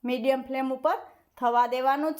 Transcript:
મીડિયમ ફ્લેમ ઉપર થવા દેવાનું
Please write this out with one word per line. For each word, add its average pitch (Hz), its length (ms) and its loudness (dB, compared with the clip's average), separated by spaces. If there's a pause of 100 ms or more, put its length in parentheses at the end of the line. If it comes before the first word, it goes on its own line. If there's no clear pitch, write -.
મીડિયમ 247 380 0
ફ્લેમ 262 340 -4
ઉપર 359 200 0 (440)
થવા 240 340 4
દેવાનું 277 460 0